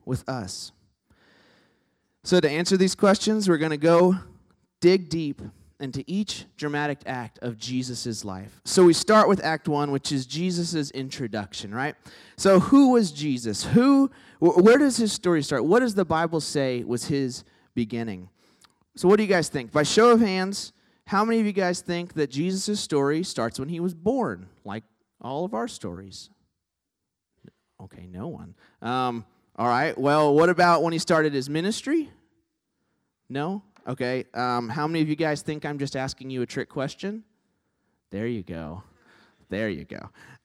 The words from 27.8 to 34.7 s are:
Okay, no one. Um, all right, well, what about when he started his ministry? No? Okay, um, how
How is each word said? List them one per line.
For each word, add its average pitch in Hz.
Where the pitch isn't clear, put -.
Okay, 90
no 92
one. 90
Um, 120
all 113
right, 127
well, 143
what 160
about 175
when 165
he 160
started 156
his 135
ministry? 226
No? 156
Okay, 127
um, 120
how 151